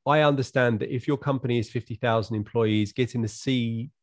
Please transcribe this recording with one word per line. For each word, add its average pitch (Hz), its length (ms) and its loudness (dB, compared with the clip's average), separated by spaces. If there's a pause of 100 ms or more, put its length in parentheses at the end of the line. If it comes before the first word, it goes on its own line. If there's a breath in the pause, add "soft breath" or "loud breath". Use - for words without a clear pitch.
I 151 160 4
understand 131 580 2
that - 140 -4
if 123 140 -4
your 147 100 0
company 123 420 -2
is 107 100 -4
fifty 117 260 -8
thousand 113 400 0
employees, 107 560 0
getting 120 300 -2
the 107 80 -2
C 120 600 -4 (120)